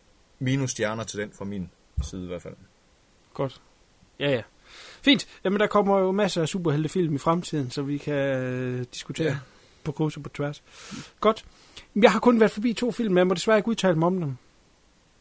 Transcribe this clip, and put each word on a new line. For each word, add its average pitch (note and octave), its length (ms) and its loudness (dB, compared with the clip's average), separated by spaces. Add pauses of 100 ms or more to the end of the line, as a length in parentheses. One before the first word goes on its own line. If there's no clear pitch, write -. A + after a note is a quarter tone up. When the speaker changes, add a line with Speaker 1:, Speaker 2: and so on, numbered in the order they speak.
(380)
Speaker 1:
Minus C3 320 0
stjerner A2 340 -2
til G2+ 140 -10
den G#2 200 -6
fra G2+ 60 -10
min G2 260 -8 (320)
side F#2 220 -8
i - 20 -12
hvert F2 160 -10
fald. - 120 -14 (800)
Speaker 2:
Godt. - 260 -6 (600)
Ja, C#3+ 100 0
ja. B2 120 0 (600)
Fint. C4+ 260 4 (160)
Jamen, G3 160 2
der G#3 60 4
kommer G3 320 4
jo F#3+ 140 2
masser F#3+ 300 0
af D#3 60 0
superheltefilm D#3+ 680 0
i C#3 40 -2
fremtiden, E3 520 -2
så D3 120 -6
vi C#3 160 -4
kan, D3 160 -6
øh, B2+ 680 -2 (100)
diskutere - 320 -4
Speaker 1:
Ja. C#3+ 100 0 (480)
Speaker 2:
på D#3 80 -4
kryds D#3 240 -2
og D3 60 -12
på C#3+ 60 -12
tværs. D3 340 -6 (580)
Godt. A3 240 2 (520)
Jeg G#3 160 8
har G#3 80 2
kun A#3 200 6
været G#3+ 120 6
forbi A3 200 -2
to A#3+ 200 -2
film, G#3+ 220 0
men F3 40 6
jeg F3+ 80 6
må F#3 80 2
desværre G#3+ 240 2
ikke G#3 100 0
udtale F#3+ 280 2
mig D#3+ 100 2
om F#3 140 0
dem. C#3 160 -4 (840)